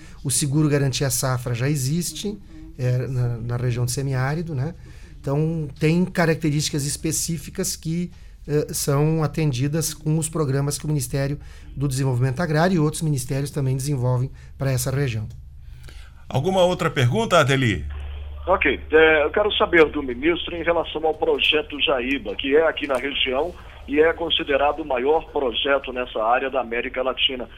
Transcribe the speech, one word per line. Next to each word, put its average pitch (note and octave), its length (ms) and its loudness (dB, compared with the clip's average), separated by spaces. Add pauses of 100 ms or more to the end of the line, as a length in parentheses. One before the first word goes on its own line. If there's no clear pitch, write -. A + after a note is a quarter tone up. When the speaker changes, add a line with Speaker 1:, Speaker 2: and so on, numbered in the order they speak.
(240)
Speaker 1:
o C#3 80 -2
seguro D3+ 380 2
garantia C#3 400 2
safra B2 440 -2
já A#2+ 160 0
existe, D#3 680 -2 (380)
eh, B2+ 300 0
na, B2 300 0
na A#2+ 200 -4
região B2 280 0
do A#2+ 60 -2
semiárido, C#3 640 -2
né? C#3+ 200 -2 (480)
Então, D#3 460 0 (120)
tem E3 240 4
características D#3+ 840 0
específicas - 880 -4
que, F3 360 -4 (360)
eh, D3 240 0
são D3+ 520 2
atendidas D3+ 680 0
com D#3 260 0
os D#3 80 -2
programas C#3+ 500 0
que - 80 -8
o - 20 -4
Ministério C#3+ 520 -2 (360)
do C#3 120 -2
Desenvolvimento C3 540 0
Agrário E3 340 2
e E3 40 4
outros D3+ 220 2
ministérios C#3+ 480 -2
também C3+ 260 0
desenvolvem B2+ 540 0 (280)
pra C3+ 140 0
essa C3 200 0
região. A#2+ 360 -2 (1000)
Speaker 2:
Alguma F#3 360 4
outra F3 280 2
pergunta, E3+ 480 4
Adeli? B2+ 460 4 (600)
Speaker 3:
Ok. D#3 340 2 (120)
É, D#3 320 8
eu D3+ 80 0
quero G#3 220 6
saber E3+ 360 6
do D3 140 -4
ministro C#3 520 -2
em E3 80 -6
relação D#3+ 420 -2
ao D#3 100 2
projeto D3+ 680 0
Jaíba, B2 540 -2
que C3+ 200 0
é D#3+ 120 6
aqui D3 180 -2
na C#3 120 0
região C3+ 580 -2 (320)
e C#3 120 0
é D#3+ 140 6
considerado D3 680 0
o D#3 40 -6
maior C#3+ 460 0
projeto C#3 600 0
nessa B2 280 -6
área B2+ 300 2
da C3 100 -2
América A#2+ 400 -4
Latina. B2+ 560 -2